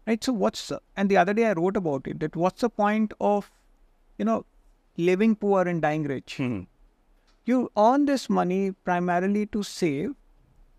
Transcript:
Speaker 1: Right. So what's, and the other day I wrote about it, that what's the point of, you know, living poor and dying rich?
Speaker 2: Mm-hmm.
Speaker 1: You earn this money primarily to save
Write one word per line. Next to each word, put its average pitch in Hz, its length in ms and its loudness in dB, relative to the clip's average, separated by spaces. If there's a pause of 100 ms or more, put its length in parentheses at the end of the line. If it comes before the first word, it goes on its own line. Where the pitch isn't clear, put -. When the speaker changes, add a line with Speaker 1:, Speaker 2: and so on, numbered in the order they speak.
Speaker 1:
Right. 226 180 -2
So 262 100 -2
what's, 214 380 -4 (260)
and 196 120 0
the 196 80 6
other 180 160 4
day 226 120 2
I 214 80 2
wrote 185 240 0
about 147 300 -4
it, 151 120 -8
that 156 160 -6
what's 175 260 -2
the 233 80 0
point 214 520 0
of, 202 280 0 (680)
you 208 80 -4
know, 220 200 -2 (520)
living 185 380 2
poor 196 320 0
and 170 140 -2
dying 156 220 0
rich? 135 360 -6
Speaker 2:
Mm-hmm. 120 240 -4 (840)
Speaker 1:
You 247 320 0
earn 254 280 4
this 277 240 0
money 190 420 0
primarily 180 760 0
to 208 160 -4
save 170 500 -4 (640)